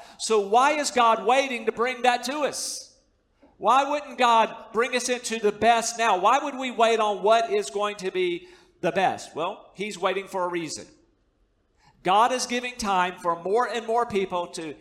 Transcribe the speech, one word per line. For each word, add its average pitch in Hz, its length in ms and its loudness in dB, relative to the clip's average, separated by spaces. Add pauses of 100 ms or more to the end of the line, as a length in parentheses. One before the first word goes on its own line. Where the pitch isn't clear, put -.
(180)
So 220 200 0
why 233 340 4
is 294 200 -2
God 226 320 4
waiting 247 420 0
to 214 60 -14
bring 247 300 -4
that 247 220 2
to 294 180 -4
us? - 480 -8 (680)
Why 254 300 4
wouldn't 285 300 -6
God 226 540 2
bring 254 240 0
us 240 120 -4
into 240 300 -4
the 208 140 0
best 226 440 2
now? 214 220 2
Why 214 200 4
would 285 180 -2
we 254 160 -6
wait 226 260 4
on 208 240 0
what 226 260 4
is 202 220 -2
going 202 280 -4
to 185 120 -6
be 180 380 -2 (320)
the 175 100 0
best? 143 460 -2
Well, 175 380 -8
he's 208 220 -8
waiting 190 300 -4
for 185 160 -6
a 180 60 -2
reason. 147 400 -8 (1120)
God 214 300 2
is 254 140 -4
giving 247 280 -4
time 185 460 -2
for 170 200 -2
more 214 280 0
and 220 180 -6
more 233 180 0
people 185 440 -4
to 160 320 -12